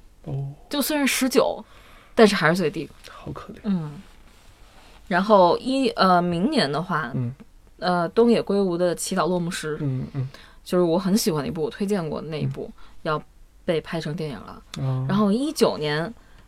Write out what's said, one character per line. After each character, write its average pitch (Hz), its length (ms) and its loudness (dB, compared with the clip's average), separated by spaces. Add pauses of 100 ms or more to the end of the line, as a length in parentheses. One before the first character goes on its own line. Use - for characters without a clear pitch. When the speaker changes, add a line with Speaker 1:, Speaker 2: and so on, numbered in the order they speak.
(240)
Speaker 1:
哦。 139 220 -6 (220)
Speaker 2:
就 285 140 -2
虽 311 120 -2
然 285 120 2
十 - 200 0
九， 220 380 0 (500)
但 220 140 10
是 202 60 2
还 165 160 2
是 175 60 2
最 170 140 0
低。 143 160 -6 (220)
Speaker 1:
好 - 240 -14
可 - 220 -14
怜。 - 80 -18
Speaker 2:
嗯。 170 300 -4 (1160)
然 185 160 0
后 190 320 6
一， 269 340 0
呃， 180 300 4
明 175 300 0
年 196 200 2
的 147 120 -2
话， 156 320 -4
Speaker 1:
嗯。 127 200 -4 (440)
Speaker 2:
呃， 175 320 0
东 240 200 4
野 208 120 4
圭 196 180 0
吾 180 160 0
的 175 220 0
《祈 - 180 -6
祷 165 100 2
落 180 120 0
幕 170 120 -2
时》， 156 300 -6
Speaker 1:
嗯， 135 320 -4
嗯。 135 160 -6 (340)
Speaker 2:
就 - 140 -4
是 180 80 4
我 170 140 2
很 190 180 2
喜 220 160 0
欢 151 100 -2
的 - 60 -6
一 - 20 -4
部， 160 120 -6
我 143 80 -2
推 - 160 -6
荐 196 200 -2
过 147 140 -6
的 - 80 -10
那 156 100 -8
一 143 60 -2
部， 139 320 -8
Speaker 1:
嗯。 - 60 -20 (220)
Speaker 2:
要 - 180 -2 (420)
被 160 160 -2
拍 170 200 -6
成 151 140 -6
电 156 160 -8
影 117 60 -10
了。 - 260 -18 (160)
Speaker 1:
哦。 131 300 -2
Speaker 2:
然 190 100 2
后 208 120 4
一 269 220 0
九 156 240 2
年， 151 360 -4 (360)